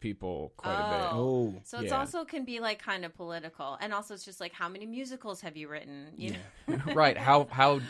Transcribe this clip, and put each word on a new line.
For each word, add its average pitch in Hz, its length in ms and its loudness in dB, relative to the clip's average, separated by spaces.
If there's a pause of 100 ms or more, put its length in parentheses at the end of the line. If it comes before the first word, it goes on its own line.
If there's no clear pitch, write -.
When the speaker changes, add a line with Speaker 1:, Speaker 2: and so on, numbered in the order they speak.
Speaker 1:
people 90 560 -6
quite 185 180 -4
a - 20 0
bit. 202 360 0
Speaker 2:
Oh. 117 80 0
Speaker 3:
Oh. 123 420 2
Speaker 2:
So - 160 -10
it's 104 140 -2
Speaker 1:
Yeah. 269 80 2
Speaker 2:
also 311 240 -4
can 302 200 -6
be, 240 140 -6
like, 220 220 -2
kind 190 240 -4
of 165 100 -10
political. 165 680 -8
And 208 140 -4
also 214 200 -6
it's 185 100 -14
just, 190 160 -14
like, 175 140 -8
how 175 140 -4
many 196 180 -12
musicals 247 560 -8
have 160 140 -10
you 151 120 -10
written? 143 480 -12
You 107 160 -6 (340)
Speaker 3:
Yeah. 143 100 0
Speaker 2:
know? 139 180 -2
<laughs> - 0 -
Speaker 1:
<laughs> - 0 -
Right. 147 220 8
How, 143 360 8
how 135 380 6